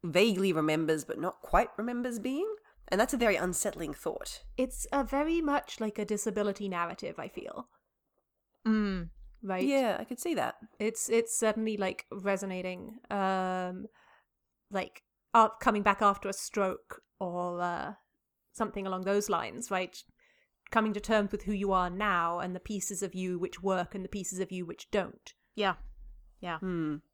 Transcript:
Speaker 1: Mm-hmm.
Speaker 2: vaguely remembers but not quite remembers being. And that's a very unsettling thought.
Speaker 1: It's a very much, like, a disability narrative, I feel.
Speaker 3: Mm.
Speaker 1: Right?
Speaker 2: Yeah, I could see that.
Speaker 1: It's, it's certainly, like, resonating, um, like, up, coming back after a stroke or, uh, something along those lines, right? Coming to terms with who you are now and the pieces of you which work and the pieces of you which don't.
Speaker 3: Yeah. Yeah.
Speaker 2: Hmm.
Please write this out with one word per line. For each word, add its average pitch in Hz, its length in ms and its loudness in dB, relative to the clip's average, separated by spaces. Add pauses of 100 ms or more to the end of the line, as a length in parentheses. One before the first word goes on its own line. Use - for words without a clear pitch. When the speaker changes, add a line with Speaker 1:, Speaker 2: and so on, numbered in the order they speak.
Speaker 1:
Mm-hmm. 170 80 -6
Speaker 2:
vaguely 190 420 6
remembers 156 520 2
but - 140 -6
not 175 220 -4
quite - 360 4
remembers 240 420 -4
being. 311 340 -2 (360)
And 190 100 2
that's 240 140 4
a 262 120 0
very 202 120 6
unsettling 170 560 -2
thought. - 500 -6 (140)
Speaker 1:
It's 254 340 -2
a 277 140 2
very 311 360 2
much, 285 380 0
like, 214 180 -2
a 208 80 -2
disability 208 640 0
narrative, 175 500 -4
I - 120 -8
feel. - 400 -12 (1000)
Speaker 3:
Mm. 196 420 2 (320)
Speaker 1:
Right? 190 220 -2
Speaker 2:
Yeah, 269 360 4
I - 40 -6
could 240 160 -8
see 339 160 -2
that. - 200 0 (240)
Speaker 1:
It's, 220 300 -2
it's 233 260 4
certainly, 220 420 2
like, 190 340 -2
resonating, 190 880 -4 (100)
um, 185 760 0 (840)
like, 190 320 -6 (300)
up, 220 260 8
coming 214 240 2
back 202 180 4
after 202 260 4
a 190 60 -4
stroke - 680 -2 (180)
or, 175 420 -4
uh, 175 320 -4 (600)
something 208 340 -4
along 185 160 -4
those 202 260 2
lines, 170 400 -2
right? 185 260 -2 (760)
Coming 214 220 4
to 208 60 -4
terms 208 320 2
with 208 120 -4
who 214 100 -2
you 196 180 0
are 180 180 4
now 175 500 2
and 180 160 -4
the 185 40 -6
pieces 196 440 -4
of 185 100 -4
you 185 240 -2
which 175 240 -4
work 185 320 0
and 185 100 -6
the 190 60 -8
pieces 185 300 -6
of 180 120 -2
you 180 140 -4
which - 260 -12
don't. - 420 -4 (220)
Speaker 3:
Yeah. 202 200 0 (680)
Yeah. 170 180 -4
Speaker 2:
Hmm. 165 360 -2 (180)